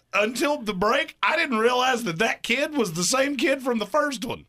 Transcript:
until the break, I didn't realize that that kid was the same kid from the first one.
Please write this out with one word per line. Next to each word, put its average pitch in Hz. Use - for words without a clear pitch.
until 247
the 208
break, 240
I 208
didn't 302
realize 247
that 165
that -
kid 294
was 202
the 170
same 269
kid 269
from 240
the 202
first 294
one. 80